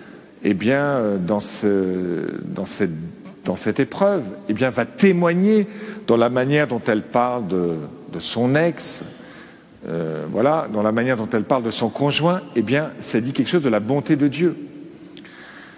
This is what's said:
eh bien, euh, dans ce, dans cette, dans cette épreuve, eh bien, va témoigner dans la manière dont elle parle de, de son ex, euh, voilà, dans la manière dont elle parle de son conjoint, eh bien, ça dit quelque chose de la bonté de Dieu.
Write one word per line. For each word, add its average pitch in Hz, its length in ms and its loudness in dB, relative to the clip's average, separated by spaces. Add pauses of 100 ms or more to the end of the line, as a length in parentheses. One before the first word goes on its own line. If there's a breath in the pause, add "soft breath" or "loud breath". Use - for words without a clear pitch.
(420 loud breath)
eh 101 120 4
bien, 123 280 2
euh, 117 360 0
dans 98 200 0
ce, 92 880 0 (180)
dans - 200 -6
cette, 92 260 -2 (540)
dans - 100 0
cette 104 240 -2
épreuve, 190 460 2 (240)
eh 160 40 0
bien, 131 180 2
va 117 140 0
témoigner 190 840 4 (400 loud breath)
dans 117 80 6
la 117 140 4
manière 135 360 2
dont 117 200 -4
elle 107 160 2
parle 123 440 0
de, 87 280 0 (380)
de 87 60 -8
son 123 380 0
ex, - 480 -2 (840 loud breath)
euh, 80 420 -4
voilà, 135 420 2
dans 104 100 0
la 110 100 2
manière 120 240 0
dont 110 160 -4
elle 110 120 0
parle 127 180 0
de 113 80 -2
son 110 180 -2
conjoint, 147 540 0 (140)
eh 117 60 2
bien, 135 280 0 (100)
ça - 200 -2
dit 127 120 -4
quelque 131 160 0
chose 175 140 2
de 139 60 0
la 107 120 2
bonté 139 360 2
de 139 120 2
Dieu. 156 280 0 (1200 loud breath)